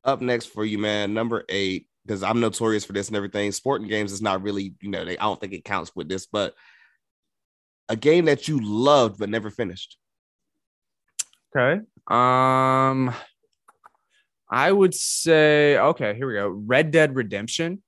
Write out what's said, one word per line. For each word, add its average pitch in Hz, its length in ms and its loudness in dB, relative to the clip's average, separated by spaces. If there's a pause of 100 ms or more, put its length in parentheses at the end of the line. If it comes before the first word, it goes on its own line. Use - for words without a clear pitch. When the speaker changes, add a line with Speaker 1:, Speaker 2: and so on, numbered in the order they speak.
Speaker 1:
Up 135 160 0
next 123 240 -2
for 107 180 -8
you, 107 140 -4
man, 104 360 -2
number 113 360 -4
eight, 95 400 -4 (180)
'cause 101 160 -6
I'm 110 160 0
notorious 110 460 0
for 101 80 -16
this 101 160 -6
and 107 80 -6
everything. 101 340 -4
Sporting 110 380 -6
games 104 240 -4
is 98 80 -10
not 95 200 0
really, 98 380 -6
you 98 100 -12
know, 87 140 -6
they, 87 140 -8
I 98 60 -4
don't 104 140 -2
think 95 140 -10
it 85 140 -14
counts 90 280 -6
with 76 140 -10
this, 92 200 -8
but 101 280 -4 (1300)
a 110 80 -4
game 156 280 4
that 147 220 2
you 147 140 0
loved 113 580 4
but 101 80 -4
never 107 240 -4
finished. 92 460 -8 (1600)
Speaker 2:
Okay. 143 260 2 (260)
Um, 131 1040 2 (1400)
I 139 220 2
would 190 220 4
say, 151 840 4
okay, 110 360 0
here 131 140 -6
we 117 80 -4
go. 101 140 -2
Red 120 420 0
Dead 151 240 4
Redemption. 123 720 -6